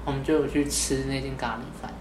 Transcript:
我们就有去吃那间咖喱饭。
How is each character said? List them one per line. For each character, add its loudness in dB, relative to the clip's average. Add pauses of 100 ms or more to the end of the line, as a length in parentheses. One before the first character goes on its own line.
我 -2
们 0
就 4
有 4
去 4
吃 0
那 0
间 -4
咖 -2
喱 -6
饭。 -8 (100)